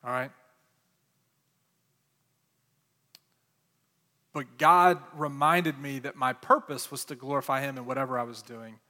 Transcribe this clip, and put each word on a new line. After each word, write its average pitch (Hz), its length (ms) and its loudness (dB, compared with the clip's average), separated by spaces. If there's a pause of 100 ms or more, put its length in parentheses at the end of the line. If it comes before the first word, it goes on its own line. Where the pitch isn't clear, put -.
All 123 80 -10
right? 127 200 -4 (4000)
But 139 240 -10
God 175 400 6 (160)
reminded 151 640 0
me 139 220 -8
that - 140 -8
my 131 200 -2
purpose - 560 0
was 139 160 -10
to 151 80 -10
glorify 135 480 -2
Him 135 160 -8
in 120 80 -14
whatever 127 320 -4
I 120 60 -4
was 113 180 -14
doing. 113 360 -18 (120)